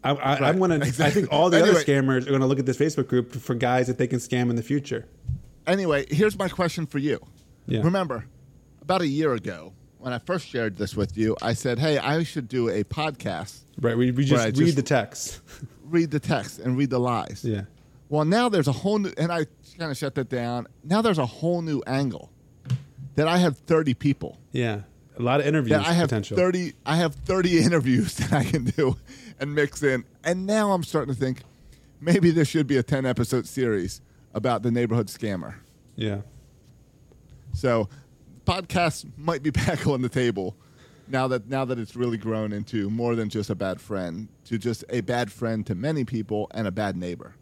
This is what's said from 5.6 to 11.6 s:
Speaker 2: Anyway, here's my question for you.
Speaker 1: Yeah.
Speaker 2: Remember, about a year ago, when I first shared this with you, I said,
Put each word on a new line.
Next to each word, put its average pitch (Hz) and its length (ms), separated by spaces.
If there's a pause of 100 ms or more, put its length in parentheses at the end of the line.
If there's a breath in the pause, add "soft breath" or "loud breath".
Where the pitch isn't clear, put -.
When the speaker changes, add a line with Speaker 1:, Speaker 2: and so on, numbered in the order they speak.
Speaker 2:
Anyway, 165 440
here's 196 280
my 190 100
question 170 380
for 143 120
you. 139 200 (480)
Speaker 1:
Yeah. 117 160
Speaker 2:
Remember, 160 440 (560)
about 180 180
a 170 60
year 147 260
ago, 90 400 (240)
when 123 160
I 120 60
first - 280
shared 110 300
this 101 180
with 98 220
you, 110 240
I 117 140
said, 120 240